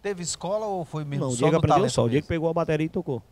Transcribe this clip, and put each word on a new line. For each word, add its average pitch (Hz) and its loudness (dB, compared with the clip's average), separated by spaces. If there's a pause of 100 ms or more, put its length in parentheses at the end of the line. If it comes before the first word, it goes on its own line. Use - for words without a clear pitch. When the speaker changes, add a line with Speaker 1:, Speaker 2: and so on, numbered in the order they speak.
Speaker 1:
Teve 196 -6
escola 196 -4
ou 190 -4
foi 156 -8
mesmo 143 -4
Speaker 2:
Não, 135 0
o - 0
Speaker 1:
só 120 -2
Speaker 2:
Diego 147 4
Speaker 1:
no 160 4
Speaker 2:
aprendeu 151 4
Speaker 1:
talento 190 4
Speaker 2:
só, 117 2
o 117 2
Diego 135 2
Speaker 1:
mesmo? - -12
Speaker 2:
pegou 165 0
a 165 -2
bateria 160 0
e - -2
tocou. 156 -4 (120)